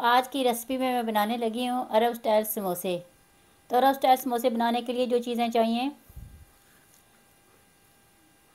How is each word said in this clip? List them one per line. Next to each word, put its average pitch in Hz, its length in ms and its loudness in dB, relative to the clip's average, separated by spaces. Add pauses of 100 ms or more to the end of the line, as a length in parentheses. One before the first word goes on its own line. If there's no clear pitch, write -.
(100)
आज 254 180 4
की 269 140 -2
रेसिपी 247 340 0
में 254 160 0
मैं 240 140 0
बनाने 214 300 0
लगी 233 300 -2
हूँ 247 240 -4
अरब 233 240 4
स्टाइल 220 320 0
समोसे। 180 500 -4 (760)
तो 240 60 2
अरब 262 180 4
स्टाइल 262 240 4
समोसे 240 320 -2
बनाने 233 320 0
के 247 100 -6
लिए 247 140 -2
जो 240 140 0
चीज़ें 233 300 -2
चाहिए, 233 400 0 (2750)